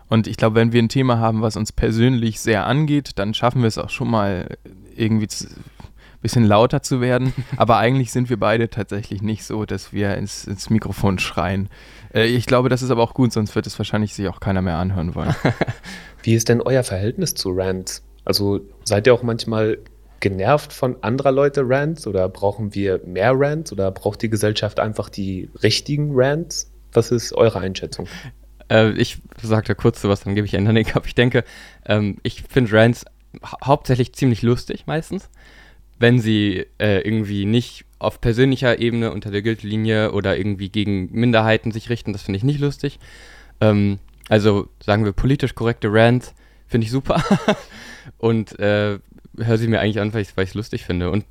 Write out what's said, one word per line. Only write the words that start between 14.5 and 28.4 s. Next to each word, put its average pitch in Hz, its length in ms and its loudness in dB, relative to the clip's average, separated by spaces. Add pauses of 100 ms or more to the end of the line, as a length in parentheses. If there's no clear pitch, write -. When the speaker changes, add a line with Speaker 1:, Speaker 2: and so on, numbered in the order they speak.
Speaker 1:
mehr 90 160 -2
anhören 90 360 -2
wollen. 82 220 -2 (420)
Speaker 2:
<laughs> - 460 -18
Speaker 3:
Wie 113 100 2
ist 113 140 2
denn 117 140 4
euer 127 220 2
Verhältnis 107 520 -4
zu - 160 -6
Rants? 92 500 -4 (260)
Also 101 320 0 (240)
seid 104 240 0
ihr 127 60 8
auch 117 100 0
manchmal 110 540 -2 (420)
genervt 101 540 0
von 127 280 -4
anderer 135 300 0
Leute 143 320 2
Rants 143 440 -2
oder 95 200 0
brauchen 101 480 -4
wir 98 300 0
mehr 92 280 0
Rants 147 380 -2
oder 98 200 -2
braucht - 300 -6
die 113 80 -2
Gesellschaft 107 500 -2
einfach 110 300 -4
die 95 400 -8 (140)
richtigen 147 500 0
Rants? 143 560 0 (220)
Was 113 200 2
ist 117 220 -2
eure 107 260 4
Einschätzung? 92 480 -6 (640)